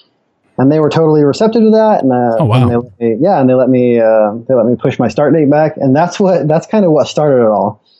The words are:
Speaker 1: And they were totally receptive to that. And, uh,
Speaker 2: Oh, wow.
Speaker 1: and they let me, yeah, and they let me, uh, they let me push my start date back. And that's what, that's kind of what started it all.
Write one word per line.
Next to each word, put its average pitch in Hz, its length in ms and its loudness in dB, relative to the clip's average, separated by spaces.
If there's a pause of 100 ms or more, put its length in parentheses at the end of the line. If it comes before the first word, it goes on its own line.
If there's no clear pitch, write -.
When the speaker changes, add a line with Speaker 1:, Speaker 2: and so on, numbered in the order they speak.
(580)
Speaker 1:
And 131 140 0
they 156 80 0
were 151 100 0
totally 156 340 0
receptive 220 380 0
to 220 100 2
that. 220 320 2
And, 131 80 0
uh, 120 280 0
Speaker 2:
Oh, 151 60 0
wow. 123 180 0
Speaker 1:
and 120 80 0
they 120 60 -2
let - 220 -8
me, 117 220 -2
yeah, 175 180 0
and 127 100 2
they 127 40 2
let 127 160 2
me, 123 300 0
uh, 110 320 2 (160)
they 131 80 0
let 113 100 2
me 120 100 0
push 127 220 -4
my 127 100 -2
start 143 260 0
date 156 180 2
back. 151 260 0
And 135 180 0
that's 170 240 -2
what, 185 280 0
that's 160 180 -2
kind 214 180 0
of 170 80 2
what 147 160 0
started 143 360 0
it 110 40 2
all. 98 360 -2 (160)